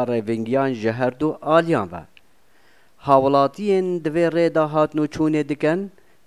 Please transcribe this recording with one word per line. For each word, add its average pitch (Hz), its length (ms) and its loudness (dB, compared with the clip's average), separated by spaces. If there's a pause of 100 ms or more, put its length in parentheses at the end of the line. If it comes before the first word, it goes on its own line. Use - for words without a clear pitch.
(120)
Rêvingiyan 117 600 -2
ji 110 180 -2
her 127 280 -2
du 151 220 -2
aliyan 160 500 0
ve. - 120 -12 (1040)
Hawlatiyên 151 960 2
di 160 60 -4
vê 165 260 2
rê 165 200 2
de 160 40 2 (160)
hatnoçûnê 151 720 0
dikin, 160 420 -2 (360)